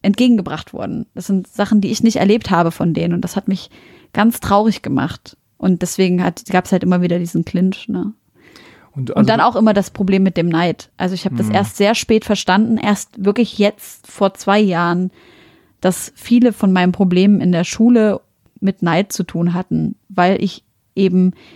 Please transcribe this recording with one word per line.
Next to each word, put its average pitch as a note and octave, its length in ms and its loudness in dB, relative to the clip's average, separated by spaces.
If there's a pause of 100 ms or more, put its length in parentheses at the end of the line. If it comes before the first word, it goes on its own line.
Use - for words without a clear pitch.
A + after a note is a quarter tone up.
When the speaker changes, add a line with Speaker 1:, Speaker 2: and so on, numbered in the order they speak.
Speaker 1:
entgegengebracht G3+ 720 0
wurden. - 320 -8 (100)
Das F#3+ 120 -14
sind F#3+ 200 -2
Sachen, G3+ 340 0
die F#3+ 100 -2
ich - 120 -2
nicht A3+ 140 2
erlebt G#3+ 320 2
habe E3+ 220 0
von F3 220 -2
denen. E3 200 -2
Und E3+ 80 -2
das - 140 -8
hat G#3 120 -6
mich F#3 220 -4 (440)
ganz A3 260 0
traurig G#3 420 0
gemacht. - 560 -4 (200)
Und F#3 240 0
deswegen F3+ 420 0
hat, F3 260 -4
gab's F#3 220 -2
halt F3+ 120 2
immer F3+ 180 2
wieder F3 180 0
diesen E3+ 260 -4
Clinch, F#3 440 -2
ne? G3+ 240 -6 (800)
Speaker 2:
Und, B2+ 160 -6
Speaker 1:
Und - 60 -8
Speaker 2:
also G#3+ 100 4
Speaker 1:
dann A3 120 2
Speaker 2:
du E3+ 60 2
Speaker 1:
auch A#3 100 0
immer A3 200 4
das G3+ 160 -2
Problem F#3+ 320 0
mit F#3 140 0
dem E3+ 120 0
Neid. E3 480 -2
Also F#3 160 -4
ich F3 120 -6
hab D3+ 120 -4
das A3 100 0
Speaker 2:
Mhm. G#3+ 60 -2
Speaker 1:
erst G3+ 240 -2
sehr G3+ 160 2
spät A3 320 0
verstanden, G#3+ 520 0
erst G#3 460 -4
wirklich G#3 360 0
jetzt - 480 -4
vor G3 260 -2
zwei G3+ 260 0
Jahren, F3+ 520 0 (680)
dass - 340 -2
viele A#3+ 360 2
von G3 220 0
meinen F3+ 200 2
Problemen F#3+ 460 2
in F3+ 120 0
der F3 120 0
Schule A3 580 2 (380)
mit F#3+ 220 -2
Neid F3+ 320 0
zu - 100 -4
tun E3+ 300 -2
hatten, E3 420 -4 (140)
weil F#3 340 0
ich - 200 -6 (320)
eben F#3 380 2 (220)